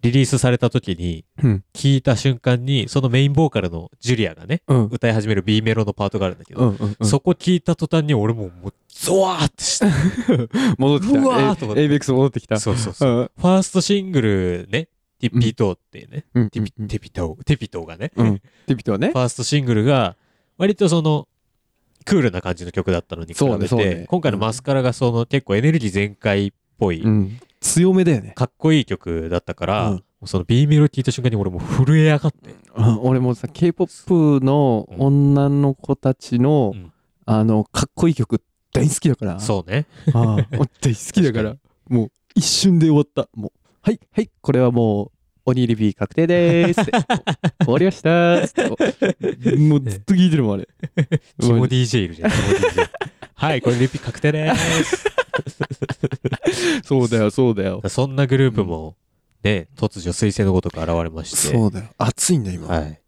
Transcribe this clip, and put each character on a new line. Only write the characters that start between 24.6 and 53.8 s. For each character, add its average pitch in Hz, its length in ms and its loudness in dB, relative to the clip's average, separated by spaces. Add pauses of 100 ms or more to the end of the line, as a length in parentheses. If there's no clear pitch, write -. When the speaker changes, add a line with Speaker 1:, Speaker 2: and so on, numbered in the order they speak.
Speaker 1:
カ 139 100 -2
ラ 135 80 0
が 127 100 0
そ 123 200 -2
の、 117 80 0
Speaker 2:
う - 20 -2
ん。 117 40 -4
Speaker 1:
結 139 180 -2
構 98 100 -2
エ 104 60 2
ネ 143 100 2
ル 160 80 2
ギ 120 80 -2
ー 98 60 -2
全 101 240 -2
開 101 320 0
っ - 40 -8 (240)
ぽ 98 160 0
い、 82 100 -4
Speaker 2:
う 113 60 2
ん。 107 300 0 (220)
強 185 340 2
め 185 80 4
だ 170 100 4
よ 120 80 0
ね。 104 140 -16
Speaker 1:
か 127 120 -2
っ - 120 -8
こ 160 140 2
い 151 80 4
い 117 40 -2
曲 82 440 -6
だ 87 80 -2
っ 87 40 0
た - 140 -10
か - 120 -6
ら、 104 240 0
Speaker 2:
う 98 40 -2
ん。 92 100 -10 (200)
Speaker 1:
そ 95 140 -4
の 90 60 -2
B 127 220 4
メ 151 120 4
ロ 151 80 6
聞 - 140 -2
い 127 40 -2
た 127 80 -2
瞬 127 100 -6
間 123 80 0
に 113 60 -4
俺 98 120 -2
も 90 100 -6
う - 20 -6
震 131 400 2
え 156 60 6
上 151 120 4
が 156 100 -2
っ - 40 -2
て。 - 240 -20 (180)
Speaker 2:
う 113 80 -2
ん。 110 200 4
俺 127 180 2
も 123 160 0
さ、 - 100 -12
K- 170 260 0
ポ 185 120 0
ッ 156 560 2
プ 131 40 -4
の 135 440 2 (100)
女 139 500 4
の 143 260 2
子 - 200 -4
た 131 180 -2
ち - 280 -2
の、 131 340 2
Speaker 1:
う - 20 -14
ん。 101 40 -14
う - 60 -16
ん。 82 60 -20 (320)
Speaker 2:
あ 110 200 2
の、 110 180 2
か - 240 -4
っ - 80 -16
こ 175 140 0
い - 20 2
い 156 40 0
曲 - 280 -2 (300)
大 135 160 2
好 143 80 -2
き - 120 0
だ 131 60 2
か 110 120 -8
ら。 90 120 -6
Speaker 1:
そ 98 260 -4
う 87 60 -12
ね。 139 160 -2 (260)
Speaker 2:
あ 117 60 2
あ、 110 380 0
も 143 80 0
う - 20 -8 (140)
大 135 120 0
好 104 80 -6 (120)
き 196 100 2
だ 139 100 2
か 113 80 -4
ら。 107 100 -4
Speaker 1:
確 135 100 -16
か - 80 -20 (220)
に。 123 80 2
Speaker 2:
も 110 80 2
う - 60 -16 (220)
一 175 100 2
瞬 180 360 2
で 160 80 4
終 151 80 4
わ 147 60 4
っ - 20 2
た。 - 240 -8 (100)
も 104 100 -10
う、 - 40 -16 (280)
は - 120 0
い、 226 80 -4 (100)
は - 100 -4
い、 226 100 -4 (100)
こ - 100 -4
れ 127 80 2
は 123 140 4
も 110 320 0
う、 - 60 -18 (340)
鬼 127 200 2
リ 113 120 0
ピ 107 180 0
確 - 220 -6
定 165 100 2
で 170 400 2
ー 180 80 0
す 226 60 0
っ 202 40 2
て。 - 60 -4 (400)
Speaker 1:
<laughs> - 340 -2
Speaker 2:
終 117 80 0
わ 139 60 2
り 170 60 2
ま 190 80 2
し - 100 -14
た 160 80 2
ー 170 340 2
っ - 40 -4
つ - 20 -6
っ - 640 -2 (380)
て。 135 40 2
も 151 200 4
う 143 120 2
ず 95 100 -8
っ - 20 -14
と 190 140 0
聞 185 120 4
い 175 40 4
て 160 60 0
る 143 60 2
も 107 100 0
ん、 - 20 0
あ - 20 -4
れ。 92 120 -10 (340)
Speaker 1:
<laughs> - 360 -4
キ 120 140 2
モ 123 160 2
デ 127 80 -2
ィ 127 60 2
ー 123 40 0
ジ 117 120 -2
ェ - 20 2
ー 95 60 0
い - 20 -6
る 85 80 -10
じ - 80 -14
ゃ - 20 2
ん、 214 40 2
キ - 80 0
モ - 100 0
デ 370 60 2
ィ - 20 0
ー 392 40 0
ジ 466 200 0
ェ 453 40 2
ー。 - 40 -10 (460)
は 151 200 -2
い、 127 80 -2
こ - 80 0
れ 120 80 0
リ 127 100 2